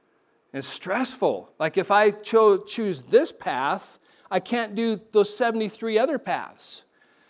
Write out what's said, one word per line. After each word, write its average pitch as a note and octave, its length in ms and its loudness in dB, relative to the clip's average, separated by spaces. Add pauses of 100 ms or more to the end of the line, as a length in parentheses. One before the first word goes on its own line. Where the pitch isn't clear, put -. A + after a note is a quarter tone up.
(540)
And C3+ 60 -8
it's C3+ 80 -8
stressful. F#3 880 -4
Like, D#3 180 -2
if F#3 140 0
I G#3 220 4
cho-, G#3 460 4
choose G3 440 -6
this A3 300 4
path, D3+ 680 -4 (320)
I F#3 80 0
can't A3 380 -4
do A3+ 240 -2 (100)
those G#3 260 2
seventy-three A3 640 -2
other C#4 180 0
paths. - 680 -8 (440)